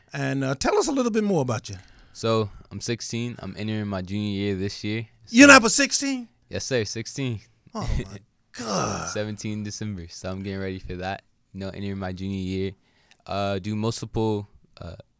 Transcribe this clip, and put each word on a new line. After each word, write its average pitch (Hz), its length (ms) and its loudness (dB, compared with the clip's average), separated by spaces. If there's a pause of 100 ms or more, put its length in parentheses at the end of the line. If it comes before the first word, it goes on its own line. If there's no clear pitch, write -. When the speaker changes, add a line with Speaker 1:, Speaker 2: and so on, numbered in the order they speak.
(120)
Speaker 1:
And, 135 320 -2
uh, 135 120 0
tell 339 220 2
us 392 100 4
a 320 40 0
little 247 200 2
bit 214 120 2
more 196 180 4
about 123 280 -2
you. 98 60 -10 (400)
Speaker 2:
So, 110 360 2 (180)
I'm 98 100 -10
sixteen. 117 600 -4
I'm 95 180 -10
entering 107 300 -4
my 95 160 -4
junior 104 260 -2
year 101 260 0
this 98 280 -4
year. 110 240 -4 (220)
Speaker 1:
You're 254 180 12
Speaker 2:
So 285 60 12
Speaker 1:
not 247 100 10
but 226 80 2
sixteen? 269 560 0 (200)
Speaker 2:
Yes, - 160 -6
sir. 117 220 0
Sixteen. 117 540 -6 (340)
Speaker 1:
Oh, 214 160 -4 (160)
my 101 140 -14 (140)
Speaker 2:
<laughs> - 180 -20
Speaker 1:
God. 190 580 -2
Speaker 2:
Seventeen 107 540 -4
December, 104 460 -6
so - 200 -10
I'm 95 140 -6
getting 95 160 -4
ready 95 180 -4
for 90 200 -10
that. 92 260 -6 (300)
You 95 80 -10
know, 98 80 -6
entering 98 280 -6
my 95 160 -6
junior 95 240 -4
year. 95 340 -2 (540)
Uh, 98 320 -2
do 104 180 -4
multiple, 110 720 0 (320)
uh, 87 140 -10 (260)